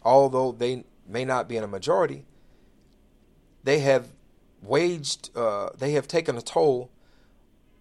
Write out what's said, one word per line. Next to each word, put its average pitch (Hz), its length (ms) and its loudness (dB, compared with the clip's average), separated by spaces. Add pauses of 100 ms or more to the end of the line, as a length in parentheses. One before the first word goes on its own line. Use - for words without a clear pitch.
although 131 480 4
they 120 320 -4 (240)
may 120 180 -6
not 127 220 -2
be 117 100 -6
in 107 60 -4
a 101 40 -8
majority, 139 580 -2 (1400)
they 143 160 2
have 135 300 2 (520)
waged, 151 720 -4
uh, 104 420 -2
they 143 160 -2
have - 140 0
taken 160 300 -2
a 117 40 -10
toll 131 500 0 (880)